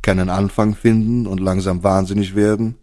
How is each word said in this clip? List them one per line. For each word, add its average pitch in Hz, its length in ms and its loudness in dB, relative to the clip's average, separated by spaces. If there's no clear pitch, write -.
keinen 92 260 0
Anfang 101 460 0
finden 113 520 2
und 95 140 -4
langsam 92 420 -2
wahnsinnig 95 540 0
werden 107 460 0